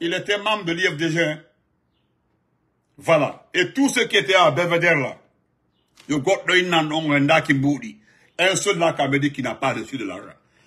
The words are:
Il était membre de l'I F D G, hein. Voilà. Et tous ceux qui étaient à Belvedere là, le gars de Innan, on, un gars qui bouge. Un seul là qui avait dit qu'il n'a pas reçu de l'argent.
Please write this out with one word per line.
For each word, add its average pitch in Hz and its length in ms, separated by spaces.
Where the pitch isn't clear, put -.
Il 170 140
était 185 240
membre 208 260
de 165 80
l'I 170 120
F 170 120
D 160 140
G, 165 120
hein. 151 200
Voilà. 143 560
Et 180 200
tous 277 160
ceux 233 160
qui - 120
étaient 190 180
à 175 160
Belvedere 170 460
là, 123 220
le 147 100
gars 180 300
de 180 80
Innan, 175 360
on, 156 200
un 143 140
gars 147 160
qui 151 120
bouge. 135 420
Un 185 180
seul 196 220
là 165 140
qui - 100
avait 139 160
dit 143 140
qu'il 135 120
n'a 113 100
pas 131 200
reçu 110 240
de 110 60
l'argent. 95 300